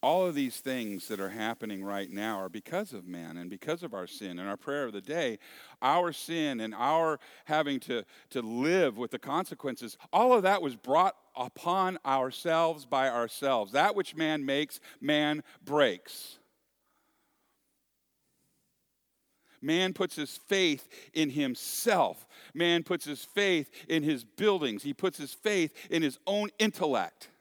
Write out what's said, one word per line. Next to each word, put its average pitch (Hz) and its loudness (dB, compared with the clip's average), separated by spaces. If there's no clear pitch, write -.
All 180 2
of 165 -2
these 135 -2
things 113 -6
that 107 -6
are 98 -4
happening 107 -6
right 101 -6
now 104 -4
are 95 -6
because 165 -8
of 92 -14
man 85 -12
and 87 -10
because 151 -8
of 143 -12
our 98 -6
sin. 90 -12
And 95 -8
our 101 -6
prayer 143 -6
of 113 -8
the 101 -8
day, 123 -4
our 165 4
sin 151 -4
and 110 -4
our 151 2
having 143 0
to, 117 -4
to 131 -4
live 127 2
with 117 -6
the 127 -8
consequences, 139 -6
all 240 6
of 214 6
that 190 6
was 135 -2
brought 165 2
upon 180 0
ourselves 147 2
by 135 2
ourselves. 120 0
That 180 4
which - -2
man 156 0
makes, 143 0
man 151 2
breaks. 135 0
Man 175 2
puts 185 -2
his 147 -6
faith 180 2
in 156 0
himself. 139 0
Man 170 2
puts 175 -4
his 147 -10
faith 185 2
in 156 2
his 143 0
buildings. 151 0
He 139 -4
puts - -2
his 143 -10
faith 190 0
in 165 2
his 143 -2
own 208 0
intellect. 147 0